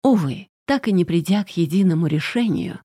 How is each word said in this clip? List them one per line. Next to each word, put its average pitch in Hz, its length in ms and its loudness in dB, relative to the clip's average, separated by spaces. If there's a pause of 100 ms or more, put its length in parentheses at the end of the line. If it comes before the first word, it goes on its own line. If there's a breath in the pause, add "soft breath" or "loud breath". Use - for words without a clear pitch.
Увы, 165 460 0 (160)
так 277 220 -2
и 220 40 0
не 180 140 2
придя 170 380 0
к - 120 -12
единому 170 520 2
решению 175 720 -2 (140)